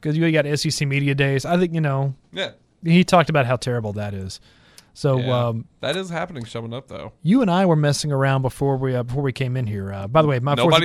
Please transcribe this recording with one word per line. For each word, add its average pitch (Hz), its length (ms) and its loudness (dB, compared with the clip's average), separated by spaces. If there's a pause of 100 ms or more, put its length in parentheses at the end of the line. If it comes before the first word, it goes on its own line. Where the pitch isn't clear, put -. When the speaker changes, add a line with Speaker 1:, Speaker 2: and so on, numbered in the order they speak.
Speaker 1:
'cause 151 160 -2
you 165 140 2
got 151 160 2
S 147 180 -2
E 147 60 0
C 147 140 -2
Media 139 280 0
Days. 139 320 0
I 175 120 0
think, 180 180 0
you 165 60 0
know, 139 340 -2 (180)
Speaker 2:
Yeah. 165 180 -6 (320)
Speaker 1:
he 170 200 6
talked 170 260 4
about 143 160 2
how 123 100 0
terrible 117 380 -4
that 101 220 -6
is. 95 260 -10 (580)
So, 135 180 2
Speaker 2:
Yeah. 123 300 0
Speaker 1:
um, 113 160 -4 (160)
Speaker 2:
That 147 160 -4
is 190 140 -6
happening, 165 340 -8
coming 117 300 -10
up, 131 160 -12
though. - 240 -14 (100)
Speaker 1:
you 220 180 4
and 202 80 2
I 185 160 2
were 165 120 4
messing 147 340 0
around 135 300 0
before 135 340 -2
we, 131 180 -2
uh, 123 100 -2
before 127 200 -4
we 131 80 -2
came 127 240 -4
in 127 100 -2
here. 98 280 -6
Uh, 98 160 -10
by 156 120 4
the 151 60 4
way, 131 120 0
my 139 160 0
Speaker 2:
Nobody 160 300 4